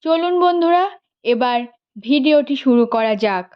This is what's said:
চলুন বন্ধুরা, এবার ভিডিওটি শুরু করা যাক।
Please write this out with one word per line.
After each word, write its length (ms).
চলুন 360
বন্ধুরা, 440
এবার 360
ভিডিওটি 580
শুরু 300
করা 280
যাক। 420